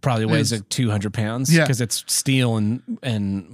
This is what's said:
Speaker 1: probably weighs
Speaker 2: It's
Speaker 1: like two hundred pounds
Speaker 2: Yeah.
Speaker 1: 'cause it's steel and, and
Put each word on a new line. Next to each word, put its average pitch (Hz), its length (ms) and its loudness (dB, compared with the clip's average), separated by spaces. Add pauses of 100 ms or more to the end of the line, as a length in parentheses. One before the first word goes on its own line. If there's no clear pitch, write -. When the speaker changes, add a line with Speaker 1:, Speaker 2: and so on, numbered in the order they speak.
Speaker 1:
probably 113 240 2
weighs 110 260 2
Speaker 2:
It's 107 120 -4
Speaker 1:
like - 60 -20
two 123 220 0
hundred 104 220 -2
pounds 117 400 0
Speaker 2:
Yeah. 160 120 6
Speaker 1:
'cause 127 140 0
it's - 280 -4
steel 127 500 2
and, 110 240 0 (200)
and 98 520 -2